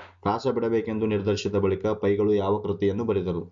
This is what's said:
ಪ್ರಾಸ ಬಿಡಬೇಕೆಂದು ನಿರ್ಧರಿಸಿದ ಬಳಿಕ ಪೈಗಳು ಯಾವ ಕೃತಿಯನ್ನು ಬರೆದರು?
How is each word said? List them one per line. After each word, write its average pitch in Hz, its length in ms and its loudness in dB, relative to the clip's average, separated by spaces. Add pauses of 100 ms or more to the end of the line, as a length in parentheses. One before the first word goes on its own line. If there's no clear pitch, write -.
(220)
ಪ್ರಾಸ 113 240 -2
ಬಿಡಬೇಕೆಂದು 113 600 0
ನಿರ್ಧರಿಸಿದ 101 480 0
ಬಳಿಕ 98 320 0
ಪೈಗಳು 104 480 2
ಯಾವ 101 240 2
ಕೃತಿಯನ್ನು 101 460 0
ಬರೆದರು? 90 480 0